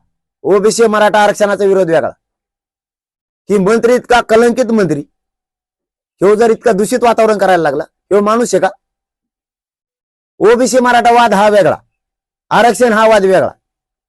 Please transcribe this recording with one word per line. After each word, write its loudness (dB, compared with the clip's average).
ओबीसी 0
मराठा 0
आरक्षणाचा -2
विरोध 0
वेगळा. -2
ही 0
मंत्री 0
इतका 0
कलंकित 0
मंत्री, -2
ह्यो 2
जर 0
इतका -2
दूषित -2
वातावरण 0
करायला 0
लागला, -4
ह्यो 2
माणूस -2
आहे 0
का? -2
ओबीसी 2
मराठा 2
वाद 2
हा 2
वेगळा, 2
आरक्षण 0
हा 2
वाद 2
वेगळा. 0